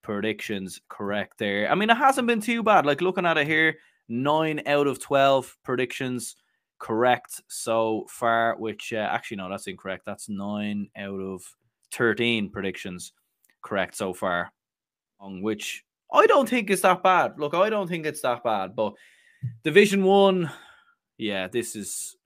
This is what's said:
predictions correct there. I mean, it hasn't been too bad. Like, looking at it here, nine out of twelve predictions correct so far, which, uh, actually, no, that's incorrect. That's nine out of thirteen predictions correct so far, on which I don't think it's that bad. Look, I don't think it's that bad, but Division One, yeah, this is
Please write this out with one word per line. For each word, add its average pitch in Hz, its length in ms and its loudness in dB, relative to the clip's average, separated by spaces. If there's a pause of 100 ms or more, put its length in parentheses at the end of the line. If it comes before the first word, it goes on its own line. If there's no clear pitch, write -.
predictions 104 760 -6 (100)
correct 101 500 -6
there. 101 320 0
I - 20 4
mean, 208 160 0
it 233 80 4
hasn't 269 300 2
been 233 120 0
too 233 220 -2
bad. 202 240 4
Like, 143 160 2
looking - 240 0
at 156 140 2
it 143 80 0
here, 156 320 2 (280)
nine 151 600 0
out 143 200 2
of 135 120 -2
twelve 139 640 2
predictions 127 720 -4 (420)
correct 120 680 0
so 113 640 -2
far, 117 480 0
which, 107 360 -8
uh, 107 160 -4
actually, 110 280 -4
no, 92 120 -8
that's 98 180 -8
incorrect. 92 380 -10
That's 101 240 -12
nine 104 680 -6
out 98 240 -10
of 95 240 -8 (480)
thirteen 113 600 0
predictions 95 600 -8 (480)
correct 95 340 -4
so 95 180 -4
far, 87 380 -2 (680)
on 95 220 -14
which 107 440 -6 (260)
I 302 140 6
don't 277 240 4
think 233 200 -2
it's 185 120 0
that 185 220 4
bad. 175 360 2
Look, 147 140 -4
I 190 160 2
don't 208 180 -2
think 165 180 -6
it's 151 160 -6
that 123 220 -2
bad, 104 320 -2
but 107 180 -2 (720)
Division 196 400 6
One, 190 480 6 (680)
yeah, 98 300 -4
this 110 300 -6
is - 480 -10